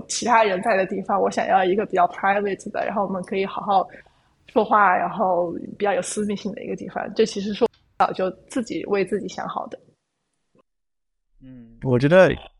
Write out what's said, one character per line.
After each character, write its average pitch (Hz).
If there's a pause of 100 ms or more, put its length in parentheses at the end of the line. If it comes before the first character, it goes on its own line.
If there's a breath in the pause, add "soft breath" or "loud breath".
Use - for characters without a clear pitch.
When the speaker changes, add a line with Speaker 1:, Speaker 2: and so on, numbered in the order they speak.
Speaker 1:
其 -
他 226
人 190
在 220
的 190
地 190
方， 196
我 196
想 -
要 190
一 180
个 208
比 -
较 175
private 202
的， -
然 -
后 202
我 185
们 190
可 196
以 196
好 -
好 190 (580 loud breath)
说 -
话， 202
然 180
后 175 (240)
比 -
较 202
有 180
私 208
密 208
性 196
的 -
一 -
个 196
地 196
方。 - (120)
这 220
其 214
实 208
是 202
我 220 (280)
早 -
就 185 (180)
自 254
己 170
为 196
自 190
己 185
想 -
好 -
的。 - (1600)
Speaker 2:
嗯， 127
我 127
觉 127
得 175 (280)